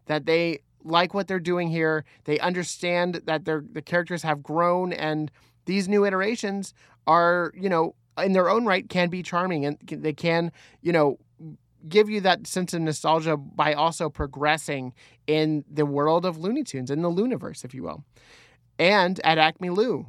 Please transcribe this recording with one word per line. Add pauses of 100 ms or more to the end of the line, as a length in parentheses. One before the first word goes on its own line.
that
they (260)
like
what
they're
doing
here. (200)
They
understand
that
they're,
the
characters
have
grown,
and (340)
these
new
iterations (320)
are,
you
know, (240)
in
their
own
right
can
be
charming,
and (100)
c-,
they
can, (300)
you
know, (720)
give
you
that
sense
of
nostalgia
by
also
progressing (340)
in
the
world
of
Looney
Tunes,
in
the
Looniverse,
if
you
will. (760)
And
at
Acme
Lou,